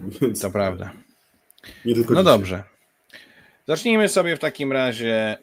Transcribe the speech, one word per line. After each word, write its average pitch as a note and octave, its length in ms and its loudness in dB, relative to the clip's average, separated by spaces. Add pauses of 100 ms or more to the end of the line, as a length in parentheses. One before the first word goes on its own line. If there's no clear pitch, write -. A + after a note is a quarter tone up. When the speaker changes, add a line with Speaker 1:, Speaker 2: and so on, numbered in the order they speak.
(200)
Speaker 1:
więc A#2 200 -2
Speaker 2:
To G2+ 100 -6
prawda. F#2+ 420 -4 (920)
Speaker 1:
nie A#2 100 0
tylko A#2 200 2
Speaker 2:
No F#3 60 6
Speaker 1:
dzisiaj. D#3 180 6
Speaker 2:
dobrze. F#2 240 -4 (1040)
Zacznijmy G#3+ 400 2
sobie E3+ 280 0
w - 20 -16
takim D3 340 -4
razie A2+ 720 -2